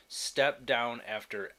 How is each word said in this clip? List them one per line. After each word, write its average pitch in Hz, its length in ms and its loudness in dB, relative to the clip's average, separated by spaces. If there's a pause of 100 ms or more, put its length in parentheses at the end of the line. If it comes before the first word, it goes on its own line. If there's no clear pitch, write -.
stepped 139 580 0
down 120 420 2
after 104 520 -6